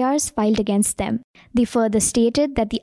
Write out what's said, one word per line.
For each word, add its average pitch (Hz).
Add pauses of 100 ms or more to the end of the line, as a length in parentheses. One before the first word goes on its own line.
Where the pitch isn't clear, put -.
Rs 294
filed 214
against 202
them. 220 (320)
They 240
further 220
stated 262
that 220
the 226